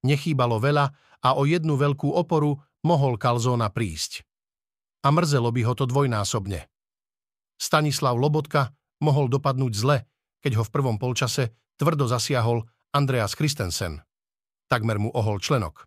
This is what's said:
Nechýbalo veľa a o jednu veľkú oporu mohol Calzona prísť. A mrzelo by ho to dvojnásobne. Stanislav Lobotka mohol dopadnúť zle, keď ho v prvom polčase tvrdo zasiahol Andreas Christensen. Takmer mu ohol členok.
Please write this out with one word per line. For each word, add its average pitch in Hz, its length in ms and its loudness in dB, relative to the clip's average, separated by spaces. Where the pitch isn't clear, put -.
Nechýbalo 131 560 0
veľa 143 240 2
a 131 160 2
o 139 80 0
jednu 156 320 0
veľkú 143 320 0
oporu 151 480 0
mohol 135 320 2
Calzona 120 480 0
prísť. 98 560 -6
A 143 80 4
mrzelo 143 400 2
by 117 160 0
ho 123 80 0
to 139 80 -2
dvojnásobne. 110 880 -2
Stanislav 143 560 0
Lobotka 147 560 0
mohol 143 240 4
dopadnúť 131 480 0
zle, 123 320 0
keď 123 160 -2
ho 113 80 2
v - 80 -6
prvom 131 240 0
polčase 123 560 -2
tvrdo 143 320 0
zasiahol 117 560 0
Andreas 127 400 0
Christensen. 95 640 -4
Takmer 110 320 0
mu 113 80 -2
ohol 107 320 -2
členok. 104 440 -4